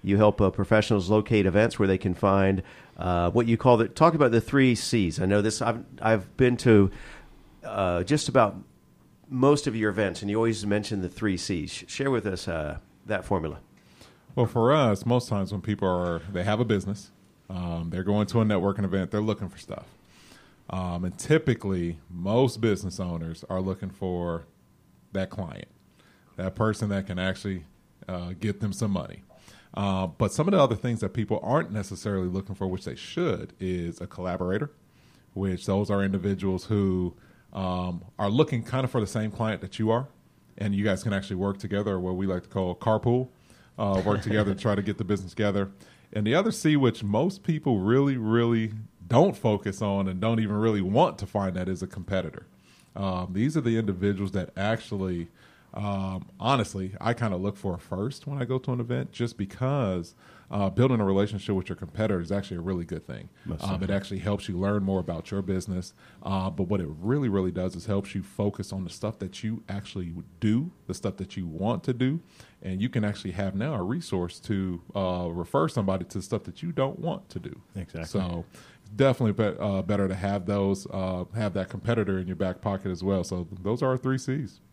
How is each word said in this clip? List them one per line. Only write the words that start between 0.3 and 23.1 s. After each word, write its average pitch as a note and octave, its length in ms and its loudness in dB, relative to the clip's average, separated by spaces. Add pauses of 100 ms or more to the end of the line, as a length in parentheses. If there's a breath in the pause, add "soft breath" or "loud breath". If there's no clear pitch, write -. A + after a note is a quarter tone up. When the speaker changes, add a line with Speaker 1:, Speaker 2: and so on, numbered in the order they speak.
Speaker 1:
uh, F#2+ 80 6
professionals G2 580 2
locate G#2+ 380 4
events G#2 320 4
where G2 100 4
they F#2+ 80 4
can F#2 160 0
find, G2 500 4 (360 loud breath)
uh, F2 320 2
what A#2 180 4
you A#2 80 4
call A#2+ 220 6
the, A2 100 4
talk E3 240 6
about C#3+ 200 4
the A#2 100 6
three C3 320 6
C's. G2 440 0
I F#2 60 0
know G2+ 160 4
this, G#2+ 220 0
I've, A2+ 200 -2 (200)
I've A2 340 2
been B2 220 4
to, G#2 320 8 (720 loud breath)
uh, F#2+ 380 0
just D3 260 2
about A2+ 280 6 (720)
most C#3 380 4
of A2+ 100 -2
your G#2+ 140 2
events, G2 320 0
and G2+ 80 -2
you G#2 60 0
always A2 280 2
mention G2+ 380 0
the F2+ 60 -4
three G2 280 0
C's. E2 340 -4
Sh-, - 160 -12
share C#3 240 -2
with A2+ 160 0
us, F#2 220 -4
uh, D2+ 300 -4 (280)
that F#2+ 180 -4
formula. D#2+ 340 -2 (760 soft breath)
Speaker 2:
Well, B2 120 4
for A#2+ 260 4
us, B2 320 4
most A#2+ 240 2
times G2 240 -2
when F#2+ 80 -4
people G2+ 280 0
are, F2 320 0 (120)
they F2+ 120 -2
have G#2+ 160 2
a B2 40 4
business, G2+ 460 -2 (400)
um, E2+ 400 -4
they're F2+ 140 -4
going G#2 240 2
to A#2 120 2
a A2 40 4
networking G2+ 400 2
event, F#2+ 260 0
they're G#2 100 0
looking G#2 280 -2
for - 100 -16
stuff. - 280 -14 (840 soft breath)
Um, F2+ 340 -4
and F2+ 140 -6
typically, F#2+ 800 0 (120)
most A2 500 2
business F#2 400 0
owners E2 480 -6